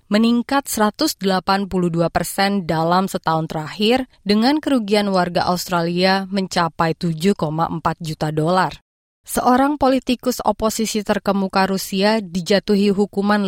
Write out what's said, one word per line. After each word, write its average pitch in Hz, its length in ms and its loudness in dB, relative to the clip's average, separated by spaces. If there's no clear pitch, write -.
meningkat 233 560 2
seratus 214 480 0
delapan 196 480 0
puluh 180 240 0
dua 165 240 0
persen 196 560 -2
dalam 175 400 2
setahun 160 400 -2
terakhir, 214 560 -2
dengan 233 400 2
kerugian 208 480 0
warga 175 400 0
Australia 180 800 0
mencapai 175 640 -2
tujuh 170 400 0
koma 160 320 -2
empat 165 320 -4
juta 156 320 -6
dolar. 156 480 0
Seorang 269 560 2
politikus 254 560 0
oposisi 214 640 -2
terkemuka 196 640 0
Rusia 196 560 0
dijatuhi 196 720 2
hukuman 208 540 0